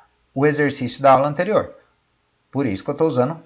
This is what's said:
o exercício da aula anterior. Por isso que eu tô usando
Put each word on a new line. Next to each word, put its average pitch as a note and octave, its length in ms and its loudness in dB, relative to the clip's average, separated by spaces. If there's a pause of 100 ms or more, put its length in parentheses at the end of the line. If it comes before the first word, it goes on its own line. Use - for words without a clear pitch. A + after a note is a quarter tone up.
(340)
o C3+ 120 0
exercício C#3 560 -2
da C3+ 100 6
aula C3+ 160 4
anterior. F3+ 440 -2 (800)
Por C#3 140 -2
isso G2 180 -4
que - 60 -10
eu D3 60 -4
tô D#3+ 120 0
usando C#3 380 -2